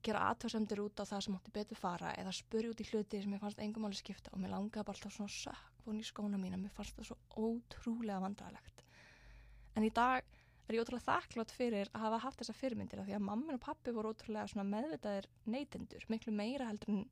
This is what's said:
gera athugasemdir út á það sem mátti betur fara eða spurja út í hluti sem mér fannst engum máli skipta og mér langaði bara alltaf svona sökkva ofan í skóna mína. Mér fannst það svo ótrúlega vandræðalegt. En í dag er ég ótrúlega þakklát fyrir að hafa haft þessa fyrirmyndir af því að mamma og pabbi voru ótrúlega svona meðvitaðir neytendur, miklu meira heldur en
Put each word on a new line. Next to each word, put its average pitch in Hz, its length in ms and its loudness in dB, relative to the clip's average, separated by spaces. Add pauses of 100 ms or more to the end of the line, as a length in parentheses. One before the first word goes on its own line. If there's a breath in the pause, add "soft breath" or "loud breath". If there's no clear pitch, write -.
gera 208 260 6
athugasemdir 214 540 2
út 208 180 -4
á - 20 0
það 202 220 -2
sem 202 80 0
mátti - 200 -8
betur 208 240 -4
fara 175 380 -2
eða 185 160 -4
spurja 226 400 0
út 220 80 -6
í 208 80 -4
hluti 208 320 0
sem 202 120 0
mér 202 100 -2
fannst 208 180 -4
engum 214 240 -2
máli 196 140 -2
skipta - 340 -10
og 190 80 -2
mér 190 140 0
langaði 208 320 -2
bara 196 100 -4
alltaf - 200 -10
svona 202 180 -4
sökkva - 360 -8 (200)
ofan 214 100 0
í 220 60 -6
skóna 208 340 0
mína. 185 200 -2
Mér 196 140 -4
fannst - 240 -8
það 220 120 -10
svo - 80 -8 (180)
ótrúlega 226 880 0
vandræðalegt. - 600 -6 (920 loud breath)
En 214 100 8
í 220 80 8
dag 254 300 6 (440 loud breath)
er 220 80 2
ég 226 80 4
ótrúlega 233 220 -2
þakklát 254 480 2
fyrir 214 360 2
að 220 160 -4
hafa 220 200 4
haft 262 160 -6
þessa 226 140 -6
fyrirmyndir 208 460 -2
af 196 60 -4
því 202 80 0
að 202 100 2
mamma 254 300 0
og 240 80 -4
pabbi 254 300 -4
voru 220 180 2
ótrúlega 214 380 -2
svona 196 180 0
meðvitaðir 208 600 0 (220)
neytendur, - 640 -4
miklu 226 220 0
meira 233 360 0
heldur 208 240 0
en 196 180 2